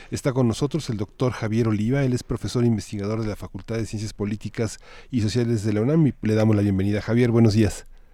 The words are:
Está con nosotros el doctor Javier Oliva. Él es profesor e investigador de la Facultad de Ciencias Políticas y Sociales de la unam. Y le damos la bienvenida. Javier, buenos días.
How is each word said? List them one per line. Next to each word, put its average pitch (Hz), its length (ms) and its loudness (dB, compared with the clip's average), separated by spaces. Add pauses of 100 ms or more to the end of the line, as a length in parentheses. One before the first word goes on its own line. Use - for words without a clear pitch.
(100)
Está 135 220 -4
con 123 160 2
nosotros 139 420 -4
el 110 60 -4
doctor 110 360 -2
Javier 113 360 0
Oliva. 113 360 0
Él 127 100 0
es 120 100 -6
profesor 120 400 -2
e - 20 4
investigador 107 560 -2
de 107 60 -4
la 98 80 -6
Facultad 95 400 -10
de 113 100 -4
Ciencias 107 260 -8
Políticas 107 680 -6 (320)
y 120 100 0
Sociales 113 440 0
de 110 80 0
la 104 100 0
unam. 151 240 4
Y 120 160 0
le 107 120 0
damos 107 220 4
la 101 60 2
bienvenida. 101 380 2
Javier, 117 300 2
buenos 113 240 6
días. 107 320 2 (280)